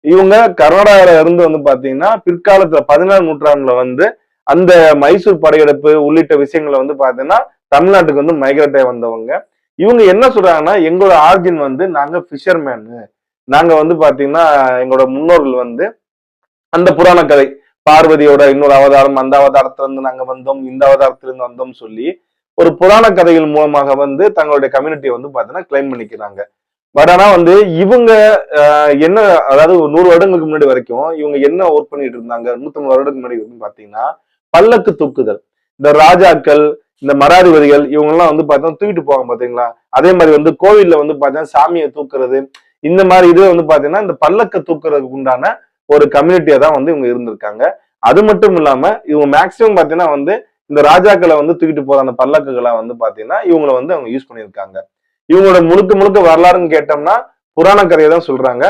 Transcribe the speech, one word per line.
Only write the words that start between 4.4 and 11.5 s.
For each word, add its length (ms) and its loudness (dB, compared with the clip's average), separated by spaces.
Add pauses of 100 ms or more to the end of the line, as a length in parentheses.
அந்த 260 2 (240)
மைசூர் 480 0
படையெடுப்பு 460 2 (160)
உள்ளிட்ட 300 0
விஷயங்களை 420 -4
வந்து 160 -4
பாத்தீங்கன்னா 440 -2 (320)
தமிழ்நாட்டுக்கு 520 0
வந்து 180 -2
மைக்ரேட் 380 0
ஆகி 100 0
வந்தவங்க. 420 -10 (480)
இவங்க 280 2
என்ன 180 4 (100)
சொல்றாங்கன்னா, 400 0 (120)
எங்களோட 280 2 (120)
ஆரிஜின் 400 0